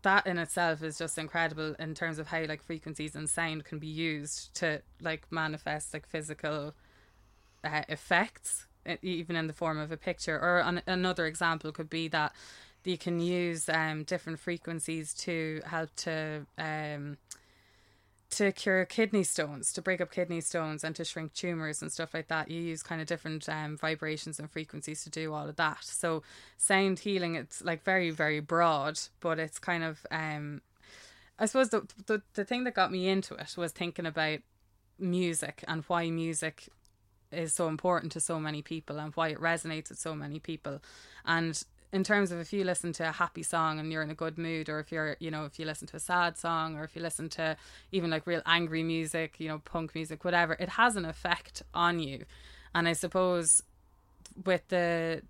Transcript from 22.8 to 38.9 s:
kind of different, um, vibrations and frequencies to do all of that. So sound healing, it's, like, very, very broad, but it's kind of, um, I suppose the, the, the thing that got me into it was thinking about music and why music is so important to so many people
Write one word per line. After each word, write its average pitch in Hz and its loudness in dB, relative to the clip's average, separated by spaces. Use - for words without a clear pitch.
kind 165 -4
of 151 -4
different, 156 -4
um, 151 -4
vibrations 156 -2
and 151 -8
frequencies 151 -8
to 151 -12
do 156 -4
all 147 -4
of 147 -8
that. 156 2
So 160 -2
sound 190 6
healing, 180 0
it's, - -8
like, 165 0
very, 185 4
very 151 2
broad, 156 4
but 160 0
it's 156 -4
kind 170 -2
of, 160 -4
um, 151 -4
I 220 4
suppose 262 4
the, - 2
the, 214 2
the 202 0
thing 247 -2
that 247 -2
got 185 4
me 185 2
into 190 2
it - -10
was 170 -2
thinking 170 -6
about 156 0
music 175 0
and 160 -4
why 170 2
music 165 -4
is 160 -2
so 170 2
important 165 2
to 165 -6
so 165 0
many 151 -2
people 151 -6